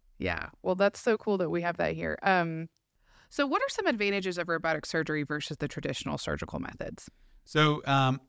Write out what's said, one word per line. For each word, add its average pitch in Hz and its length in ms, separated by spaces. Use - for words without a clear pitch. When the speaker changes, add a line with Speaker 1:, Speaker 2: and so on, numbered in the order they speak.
Speaker 1:
Yeah. 85 300
Well, 185 140
that's 202 240
so 220 180
cool 202 200
that 170 120
we 170 120
have 170 160
that 160 160
here. 160 280
Um, 165 460
so 285 180
what 359 140
are 554 60
some 427 180
advantages 202 520
of 175 100
robotic 160 380
surgery 156 380
versus 151 320
the 147 100
traditional 143 520
surgical - 420
methods? - 500
Speaker 2:
So, 151 400
um, 135 440